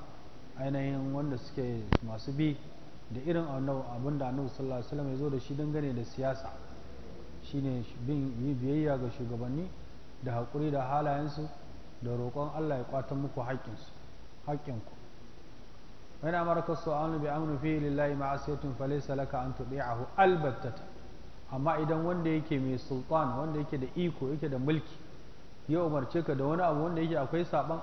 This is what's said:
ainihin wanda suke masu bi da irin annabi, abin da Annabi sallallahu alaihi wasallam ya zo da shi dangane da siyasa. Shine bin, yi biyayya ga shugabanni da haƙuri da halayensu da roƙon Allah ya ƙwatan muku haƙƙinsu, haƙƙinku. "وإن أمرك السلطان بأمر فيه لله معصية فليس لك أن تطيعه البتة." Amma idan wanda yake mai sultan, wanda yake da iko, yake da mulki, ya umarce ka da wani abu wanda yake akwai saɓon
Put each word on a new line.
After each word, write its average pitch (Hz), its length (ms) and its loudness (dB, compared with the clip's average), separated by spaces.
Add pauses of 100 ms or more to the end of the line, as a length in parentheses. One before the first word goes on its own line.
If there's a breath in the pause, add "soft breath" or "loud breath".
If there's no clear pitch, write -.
(580)
ainihin 135 540 0
wanda 143 260 0
suke 120 440 -2 (200)
masu 110 300 -4
bi 151 240 4 (540)
da 117 100 -4
irin 165 240 2
annabi, 135 380 0 (140)
abin 139 220 0
da 131 100 0
Annabi 131 220 0
sallallahu 131 280 -2
alaihi 117 120 -4
wasallam 139 200 -2
ya 131 60 0
zo 143 140 0
da 135 100 2
shi 143 160 -4
dangane 147 380 0
da 120 100 -2
siyasa. 131 460 -2 (920)
Shine 135 400 0 (240)
bin, 135 280 0 (100)
yi 143 100 2
biyayya 139 440 2
ga 123 120 -2
shugabanni 123 580 -2 (540)
da 123 100 -2
haƙuri 143 380 0
da 139 120 2
halayensu 147 680 0 (540)
da 120 80 0
roƙon 123 440 0
Allah 151 240 2
ya 160 60 -2
ƙwatan 139 380 -2
muku 139 180 -2
haƙƙinsu, 123 500 -4 (560)
haƙƙinku. 139 460 -4 (1300)
"وإن 160 120 2
أمرك 170 360 4
السلطان 156 480 2
بأمر 151 440 0
فيه 156 160 4
لله 143 360 2
معصية 139 440 0 (200)
فليس 139 320 0
لك 135 240 0
أن 131 220 0
تطيعه 123 500 -2 (120)
البتة." 151 540 6 (800)
Amma 143 280 4
idan 160 260 4
wanda 170 240 2
yake 156 320 4
mai 131 160 2
sultan, 131 600 2
wanda 151 220 0
yake 147 200 -2
da 127 60 0 (100)
iko, 170 380 2
yake 151 160 0
da 135 80 0
mulki, 147 400 2 (720)
ya 156 120 6
umarce 156 420 2
ka 160 120 2
da 135 100 2
wani 156 180 4
abu 156 200 4
wanda 165 180 2
yake 165 160 2
akwai 156 280 2
saɓon 160 380 2